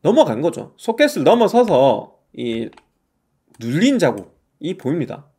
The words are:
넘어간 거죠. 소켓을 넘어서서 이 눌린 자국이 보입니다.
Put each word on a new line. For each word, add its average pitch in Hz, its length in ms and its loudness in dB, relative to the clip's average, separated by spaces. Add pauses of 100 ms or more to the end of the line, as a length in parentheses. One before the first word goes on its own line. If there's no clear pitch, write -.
넘어간 196 400 2
거죠. - 380 -6
소켓을 233 440 -2
넘어서서 180 960 2 (140)
이 113 380 -8 (880)
눌린 175 380 0
자국이 143 800 -4
보입니다. 143 600 -6